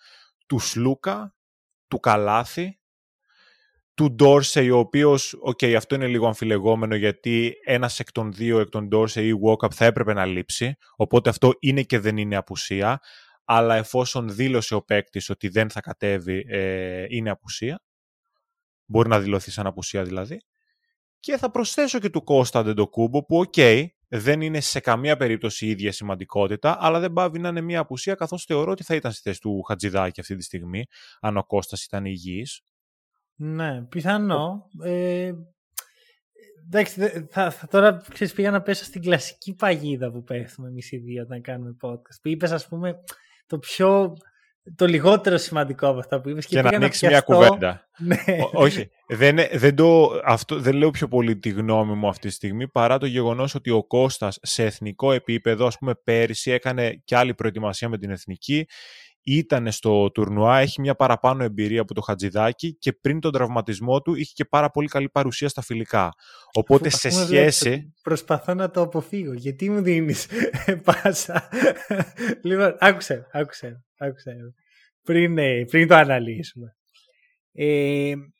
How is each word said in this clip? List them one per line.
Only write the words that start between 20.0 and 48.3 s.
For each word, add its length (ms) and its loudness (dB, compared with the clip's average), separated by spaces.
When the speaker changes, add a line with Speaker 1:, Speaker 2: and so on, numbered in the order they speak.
Speaker 1:
δηλαδή. 360 -10
Και 160 -6
θα 140 -4
προσθέσω 480 -2
και 120 -4
του 140 -4
Κώστα 340 2
Αντετοκούμπο, 680 0
που, 140 2
οκ, 160 -2
δεν 320 0
είναι 200 -4
σε 200 -6
καμία 360 0
περίπτωση 500 -4
η 40 -2
ίδια 220 -4
σημαντικότητα, 880 -2
αλλά 200 0
δεν 120 -4
πάβει 260 -2
να 100 -6
είναι 120 -6
μια 200 -4
απουσία, 340 -6
καθώς 300 -8
θεωρώ 260 -2
ότι 120 -6
θα 120 -4
ήταν 180 -4
στη 100 -14
θέση 180 -6
του 220 -4
Χατζηδάκη 580 -4
αυτή 160 -10
τη 60 -12
στιγμή, 420 -10
αν 160 -4
ο 80 -2
Κώστας 400 -6
ήταν 200 -8
υγιής. 560 -10
Speaker 2:
Ναι, 480 -8
πιθανό. 800 -4
Speaker 1:
Ο- 80 -8
Speaker 2:
Ε, 460 -4
εντάξει, 340 -2
δε-, 300 -4
θα, 200 -2
θα, 160 -14
τώρα, 360 4
ξέρεις, 200 -4
πήγα 180 0
να 120 0
πέσω 220 -4
στην 180 -14
κλασική 520 -2
παγίδα 560 -2
που 140 -12
πέφτουμε 440 -10
εμείς 240 -16
οι 40 -8
δύο 260 -10
όταν 180 -14
κάνουμε 420 -12
podcast, 400 -12
που 60 -6
είπες, 220 -2
ας 180 -6
πούμε, 260 -8
το 120 -8
πιο, 580 2
το 100 4
λιγότερο 500 4
σημαντικό 520 -2
από 100 2
αυτά 220 -4
που 80 -10
είπες 180 -8
και 100 -2
Speaker 1:
Και 60 4
να 60 4
Speaker 2:
πήγα 100 4
να 60 2
Speaker 1:
ανοίξει 220 0
μια 180 6
Speaker 2:
πιαστώ. 220 8
Speaker 1:
κουβέντα. 420 2
Speaker 2:
<laughs> 100 -20
Ναι. 180 0